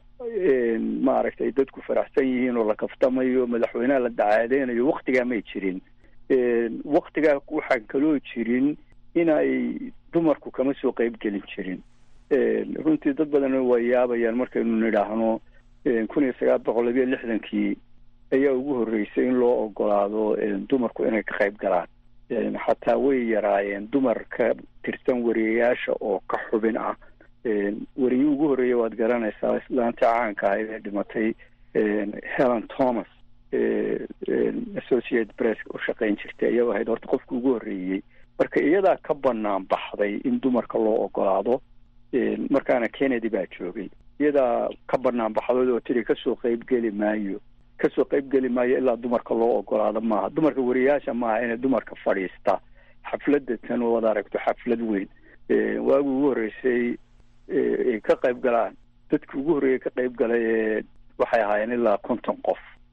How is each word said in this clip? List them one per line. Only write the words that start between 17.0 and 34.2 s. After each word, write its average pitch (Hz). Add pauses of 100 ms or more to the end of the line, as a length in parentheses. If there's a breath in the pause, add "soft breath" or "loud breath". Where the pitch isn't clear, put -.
lixdankii 107 (540)
ayaa 139
ugu 135
horreysay 110
in 127
loo 120
oggolaado, 104
een, 104
dumarku 123
inay 110
ka -
qayb 104
galaan. 92 (420)
Een, 107
xataa 117
way 131
yaraayeen 101
dumar 123
ka 120 (320)
tirsan 120
wariyayaasha 113
oo 101
ka - (120)
xubin 113
ah. 117 (520 soft breath)
Een, 104
wariyii 127
ugu 147
horreeyay 127
waad 113
garanaysaa, 113
islaanta 120
caanka 117
ahayd 107
ee 110
dhimatay, 107 (400 soft breath)
een, 104 (100)
Helen 123
Thomas, 123 (440)
ee, 113 (220)